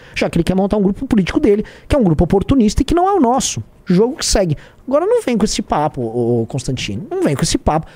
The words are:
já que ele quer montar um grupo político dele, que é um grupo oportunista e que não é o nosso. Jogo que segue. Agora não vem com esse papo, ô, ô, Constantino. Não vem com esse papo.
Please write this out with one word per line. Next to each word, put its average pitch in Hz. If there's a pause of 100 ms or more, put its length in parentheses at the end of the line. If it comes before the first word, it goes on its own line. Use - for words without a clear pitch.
(140)
já -
que -
ele 165
quer 180
montar 196
um 214
grupo 196
político 196
dele, 202 (240)
que -
é -
um 254
grupo 175
oportunista 208
e -
que -
não 359
é 403
o 381
nosso. 247 (240)
Jogo 226
que -
segue. 190 (300)
Agora 294
não 466
vem 240
com 185
esse 214
papo, 151
ô, 117
ô, 113
Constantino. 127
Não 370
vem 151
com -
esse -
papo. 156